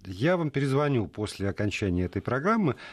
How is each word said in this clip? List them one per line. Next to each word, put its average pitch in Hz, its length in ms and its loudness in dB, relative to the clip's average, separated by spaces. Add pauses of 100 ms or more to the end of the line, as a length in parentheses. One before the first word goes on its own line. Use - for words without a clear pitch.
я 113 320 0
вам 156 140 0
перезвоню 139 560 2
после 98 420 -4
окончания 95 540 0
этой 92 180 -4
программы, 165 540 0 (180)